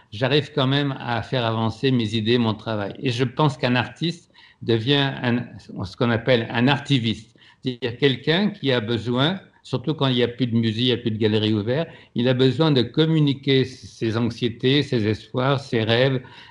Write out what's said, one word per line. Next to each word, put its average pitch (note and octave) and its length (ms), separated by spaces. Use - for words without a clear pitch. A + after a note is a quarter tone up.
j'arrive C3 420
quand C3+ 120
même C#3 340
à A#2+ 220
faire B2+ 220
avancer A2+ 460
mes A#2 240
idées, A#2 240
mon A2 160
travail. G#2 460
Et C3 100
je A#2+ 140
pense D3 320
qu'un B2 200
artiste B2 540
devient A#2+ 500
un, A#2+ 240
ce - 120
qu'on A#2+ 140
appelle A2+ 420
un B2 160
artiviste, C3 680
c'est-à-dire A#2+ 320
quelqu'un D3+ 540
qui C3+ 200
a B2 100
besoin, A#2+ 600
surtout C#3 300
quand D3 120
il C3 80
n'y A#2+ 80
a A#2 60
plus B2 180
de A2+ 100
musée, A2+ 260
il B2+ 40
n'y B2 60
a A2+ 40
plus A#2 140
de G#2+ 80
galerie G#2+ 340
ouverte, B2 360
il B2 140
a C3 60
besoin C3+ 360
de B2+ 120
communiquer C#3 840
ses A2+ 520
anxiétés, A#2+ 680
ses A#2 220
espoirs, B2+ 520
ses A#2+ 240
rêves, B2 380